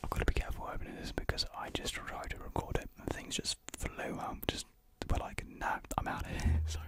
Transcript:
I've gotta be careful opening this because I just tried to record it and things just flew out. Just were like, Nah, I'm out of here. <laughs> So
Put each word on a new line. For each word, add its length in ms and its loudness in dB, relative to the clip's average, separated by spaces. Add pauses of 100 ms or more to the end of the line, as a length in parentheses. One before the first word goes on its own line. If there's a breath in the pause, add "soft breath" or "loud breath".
I've 60 -2
gotta 160 2
be 80 6
careful 400 0
opening 220 -6
this 160 -6
because 340 0 (120)
I 140 -4
just 220 -2
tried 380 -6
to 60 -6
record 400 -2
it 120 -2 (100)
and 100 -6
things 260 -4
just 220 0 (200)
flew 420 -4
out. 180 -4 (100)
Just 180 8 (440)
were 80 6
like, 260 -2 (160)
Nah, 180 2 (200)
I'm 100 0
out 160 0
of 60 -6
here. 340 4
<laughs> 40 0
So 200 -2